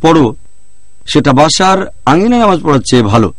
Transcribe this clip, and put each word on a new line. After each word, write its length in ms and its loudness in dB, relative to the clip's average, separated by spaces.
পড়ো, 340 2
সেটা 280 0
বাসার 580 0
আঙিনায় 360 2
নামাজ 200 2
পড়ার 180 2
চেয়ে 140 4
ভালো। 360 0